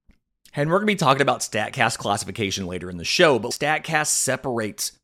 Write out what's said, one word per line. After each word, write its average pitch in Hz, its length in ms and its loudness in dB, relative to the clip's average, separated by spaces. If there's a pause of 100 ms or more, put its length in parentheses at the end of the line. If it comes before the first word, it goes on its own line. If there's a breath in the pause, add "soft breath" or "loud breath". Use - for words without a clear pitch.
(540)
and 147 160 0
we're 180 80 4
gonna 208 80 0
be 208 100 2
talking 135 240 4
about 123 200 2
Statcast 113 580 -2
classification 98 680 -2
later 90 220 -8
in 90 80 -10
the 85 80 -10
show, 156 340 6
but 110 140 -4
Statcast 151 540 -2
separates 123 960 -2